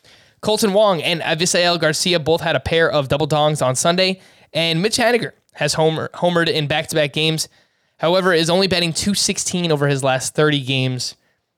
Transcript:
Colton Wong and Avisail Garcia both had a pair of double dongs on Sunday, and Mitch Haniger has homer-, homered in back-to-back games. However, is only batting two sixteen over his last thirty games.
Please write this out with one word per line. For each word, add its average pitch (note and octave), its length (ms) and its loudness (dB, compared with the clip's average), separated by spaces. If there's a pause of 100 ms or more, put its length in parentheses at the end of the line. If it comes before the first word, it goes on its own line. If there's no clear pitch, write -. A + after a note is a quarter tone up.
(400)
Colton G#3+ 320 0
Wong G3 300 4
and D#3+ 180 -2
Avisail F3 600 0
Garcia E3 380 0
both D#3+ 220 0
had D#3 160 -2
a B2+ 40 0
pair E3 300 2
of C#3+ 160 0
double D3 220 0
dongs D3+ 360 0
on B2+ 120 0
Sunday, F#3 440 0 (320)
and E3 300 0
Mitch A3 140 0
Haniger A3+ 360 0 (200)
has D3 220 -2
homer-, D#3+ 400 0
homered E3+ 340 0
in D3 180 -2
back-to-back D3+ 460 -2
games. D#3 340 0 (520)
However, F3+ 340 2
is D#3+ 160 2
only F#3 180 2
batting F3 280 0
two G#3 200 -2
sixteen F3+ 560 -2
over D3 160 2
his C#3 160 -2
last C3 320 -2
thirty D3+ 280 2
games. B2+ 520 -4 (440)